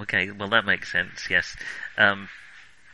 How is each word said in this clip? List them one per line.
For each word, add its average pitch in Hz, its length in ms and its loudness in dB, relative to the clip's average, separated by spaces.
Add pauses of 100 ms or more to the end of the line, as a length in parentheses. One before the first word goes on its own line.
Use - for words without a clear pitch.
okay, 101 300 0
well 101 180 -6
that 110 160 4
makes 95 260 0
sense, 90 380 -4
yes. 90 260 2 (420)
Um, 101 320 4 (640)